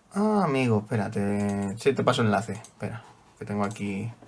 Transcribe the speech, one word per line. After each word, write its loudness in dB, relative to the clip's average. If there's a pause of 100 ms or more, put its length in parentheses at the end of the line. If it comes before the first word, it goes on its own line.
(140)
Ah, 4
amigo, 4
espérate. -2
Sí, 2
te 0
paso 2
el 4
enlace. 0
Espera, -10 (340)
que -12
tengo -2
aquí, -4 (160)